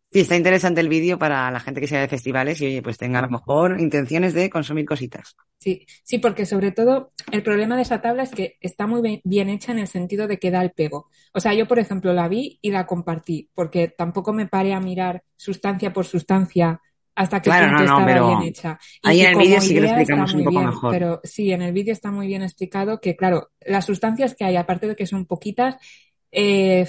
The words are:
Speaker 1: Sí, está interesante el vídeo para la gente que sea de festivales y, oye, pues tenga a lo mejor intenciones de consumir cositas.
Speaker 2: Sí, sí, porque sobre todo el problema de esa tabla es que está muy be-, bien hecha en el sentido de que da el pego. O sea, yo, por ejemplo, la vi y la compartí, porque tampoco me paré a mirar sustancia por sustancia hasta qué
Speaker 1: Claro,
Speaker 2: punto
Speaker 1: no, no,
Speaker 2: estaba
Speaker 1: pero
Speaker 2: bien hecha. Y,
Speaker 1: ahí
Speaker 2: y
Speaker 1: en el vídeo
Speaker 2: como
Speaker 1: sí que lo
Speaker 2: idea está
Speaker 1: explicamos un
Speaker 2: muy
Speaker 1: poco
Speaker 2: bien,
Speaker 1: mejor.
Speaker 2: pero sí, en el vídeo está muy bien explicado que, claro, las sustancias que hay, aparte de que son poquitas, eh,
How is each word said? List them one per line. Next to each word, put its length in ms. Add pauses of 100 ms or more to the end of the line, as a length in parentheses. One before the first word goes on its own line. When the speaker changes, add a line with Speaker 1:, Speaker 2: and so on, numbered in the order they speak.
(120)
Speaker 1:
Sí, 100
está 140
interesante 460
el 80
vídeo 300
para 320
la 80
gente 200
que 60
sea 160
de 60
festivales 520
y, 60
oye, 160
pues 160
tenga 220
a 20
lo 80
mejor 500
intenciones 540
de 160
consumir 340
cositas. 520 (240)
Speaker 2:
Sí, 260 (180)
sí, 140
porque 300
sobre 240
todo 400 (200)
el 120
problema 320
de 80
esa 180
tabla 220
es 80
que 280
está 280
muy 140
be-, 220
bien 260
hecha 220
en 60
el 80
sentido 420
de 120
que 100
da 140
el 80
pego. 380 (220)
O 80
sea, 140
yo, 140
por 100
ejemplo, 340
la 160
vi 320
y 120
la 160
compartí, 640
porque 340
tampoco 460
me 140
paré 260
a 60
mirar 420 (140)
sustancia 580
por 120
sustancia 760 (320)
hasta 260
qué 120
Speaker 1:
Claro, 160
Speaker 2:
punto 160
Speaker 1:
no, 60
no, 100
Speaker 2:
estaba 120
Speaker 1:
pero 180
Speaker 2:
bien 200
hecha. 300 (240)
Y, 60
Speaker 1:
ahí 80
Speaker 2:
y 40
Speaker 1:
en 60
el 100
vídeo 200
Speaker 2:
como 40
Speaker 1:
sí 140
que 40
lo 60
Speaker 2:
idea 60
está 100
Speaker 1:
explicamos 320
un 40
Speaker 2:
muy 80
Speaker 1:
poco 120
Speaker 2:
bien, 120
Speaker 1:
mejor. 220
Speaker 2:
pero 320
sí, 280
en 100
el 120
vídeo 200
está 160
muy 160
bien 160
explicado 580
que, 160
claro, 340 (120)
las 240
sustancias 480
que 120
hay, 100
aparte 320
de 80
que 100
son 220
poquitas, 480 (560)
eh, 580